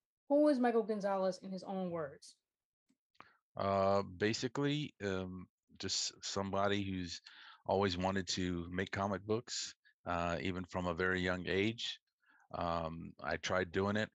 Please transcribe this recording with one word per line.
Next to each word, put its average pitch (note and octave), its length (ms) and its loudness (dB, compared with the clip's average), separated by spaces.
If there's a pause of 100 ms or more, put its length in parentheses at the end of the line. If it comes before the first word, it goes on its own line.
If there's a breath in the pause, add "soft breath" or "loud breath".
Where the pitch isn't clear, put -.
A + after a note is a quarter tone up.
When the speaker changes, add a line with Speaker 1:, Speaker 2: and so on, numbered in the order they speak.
(300)
Speaker 1:
who D4 180 8
is C#4 120 6
Michael A#3 240 4
Gonzalez G3 600 0
in F#3+ 80 -10
his F3+ 120 -6
own F#3 280 -4
words? D#3 460 -8 (1200 loud breath)
Speaker 2:
Uh, G2 460 4
basically, B2 920 0 (100)
um, F#2 420 -4 (320)
just - 360 -4 (100)
somebody G2 600 0
who's F#2 380 -4 (440 loud breath)
always F#2+ 320 2
wanted F#2+ 300 0
to F2+ 420 -2
make F#2 220 -2
comic G2 340 -2
books, - 480 -4 (320 soft breath)
uh, E2+ 360 0
even F2+ 240 -2
from F2+ 200 -4
a F2 80 2
very F#2 280 2
young F2+ 260 0
age. G2+ 500 0 (560 soft breath)
Um, E2 600 -4 (100)
I E2 140 -2
tried F#2 340 0
doing G2 240 2
it G#2+ 200 0